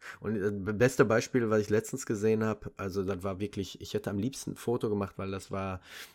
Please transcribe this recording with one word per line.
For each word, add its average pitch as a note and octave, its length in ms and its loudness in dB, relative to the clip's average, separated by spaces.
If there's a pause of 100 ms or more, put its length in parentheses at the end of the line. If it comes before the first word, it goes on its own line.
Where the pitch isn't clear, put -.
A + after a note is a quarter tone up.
(220)
Und, G#2+ 160 -2
äh, G2+ 140 0
b-, G2+ 200 -4
beste B2 320 6
Beispiel, A2+ 460 4
was G#2+ 100 6
ich G2+ 100 2
letztens A2 360 0
gesehen A2 400 2
hab, G#2 320 -4
also G2 260 -2
das F#2 180 -2
war F#2+ 200 -4
wirklich, G2 400 -6
ich - 120 -14
hätte G#2+ 160 -2
am G2+ 80 -2
liebsten - 340 -4
ein - 40 -8
Foto A#2 340 -2
gemacht, G2+ 280 -2
weil G2 140 -6
das G2 200 -8
war, F#2+ 300 -4 (340)